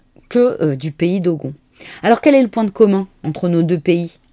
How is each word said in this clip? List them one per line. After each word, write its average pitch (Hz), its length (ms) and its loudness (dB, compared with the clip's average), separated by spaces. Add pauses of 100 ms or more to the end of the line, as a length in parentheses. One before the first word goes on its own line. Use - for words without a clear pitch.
(300)
que, 240 320 0
euh, 147 140 0
du 143 160 -8
pays 175 280 -4
dogon. 165 340 -4 (500)
Alors 220 180 2
quel 294 120 4
est 269 80 4
le 240 60 2
point 220 160 -4
de 196 80 -4
commun 196 360 2 (160)
entre 160 260 -4
nos 170 140 2
deux 165 160 -2
pays, 170 400 -2 (140)